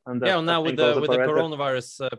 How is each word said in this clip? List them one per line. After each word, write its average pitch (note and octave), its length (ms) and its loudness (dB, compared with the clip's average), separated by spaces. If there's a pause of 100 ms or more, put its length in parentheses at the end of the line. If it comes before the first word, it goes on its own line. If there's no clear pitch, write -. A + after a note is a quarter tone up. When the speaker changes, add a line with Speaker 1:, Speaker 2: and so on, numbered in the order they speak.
Speaker 1:
And B2 140 -6
Speaker 2:
Yeah, E3 120 2
Speaker 1:
that, F3 60 2
I D#3+ 40 0
Speaker 2:
now E3 180 0
with D#3+ 160 -2
Speaker 1:
think, - 20 0
Speaker 2:
the, D3+ 100 4
Speaker 1:
also D3 120 2
Speaker 2:
with D3+ 100 0
the - 60 4
Speaker 1:
Pareto B2+ 140 2
Speaker 2:
coronavirus, C#3+ 760 -2
uh, B2+ 140 -6